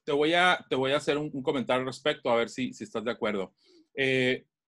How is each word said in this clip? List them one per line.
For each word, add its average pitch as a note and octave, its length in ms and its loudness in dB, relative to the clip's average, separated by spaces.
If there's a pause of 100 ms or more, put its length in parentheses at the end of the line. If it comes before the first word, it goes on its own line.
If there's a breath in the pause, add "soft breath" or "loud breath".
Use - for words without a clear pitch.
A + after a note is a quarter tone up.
Te D3+ 80 -6
voy D3+ 220 2
a, F3+ 360 4
te C#3+ 60 0
voy C3 160 2
a C#3+ 60 2
hacer D3 200 0
un, D3+ 140 -4
un C3+ 120 -8
comentario C3 380 0
al C3 60 -6
respecto, C#3 440 -2
a A#2 40 4
ver A#2 140 0
si, B2+ 240 -6
si - 100 -14
estás G#2+ 200 -8
de A#2 80 -2
acuerdo. G#2 420 -4 (420 soft breath)
Eh, C3 500 0 (240)